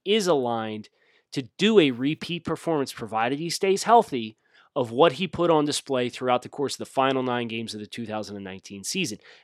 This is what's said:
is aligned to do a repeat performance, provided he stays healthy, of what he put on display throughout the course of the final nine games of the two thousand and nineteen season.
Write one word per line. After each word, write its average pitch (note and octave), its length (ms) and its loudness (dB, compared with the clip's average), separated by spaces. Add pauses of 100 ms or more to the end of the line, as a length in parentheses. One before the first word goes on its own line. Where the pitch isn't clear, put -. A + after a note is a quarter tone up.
is G3+ 220 2
aligned A#2 600 0 (420)
to C#3+ 120 -6 (140)
do G#3 220 6
a D3 100 6
repeat C#3+ 560 -4
performance, D#3 480 -2
provided A#2 460 -2
he E3+ 100 -6
stays F#3+ 340 0
healthy, C#3+ 540 2 (380)
of B2 160 -2
what C#3+ 220 6
he E3+ 140 -4
put E3+ 240 0
on D3+ 140 4
display B2+ 440 -2
throughout B2 320 0
the A#2+ 80 -16
course C3+ 240 -6
of - 60 -12
the A2 60 -8
final C3 360 2
nine B2 260 -4
games A2+ 280 -8
of G#2+ 40 -10
the G#2 60 -12
two A#2 220 -12
thousand G#2 280 -8
and G2 80 -12
nineteen F#2+ 400 -14
season. C3+ 360 -4 (240)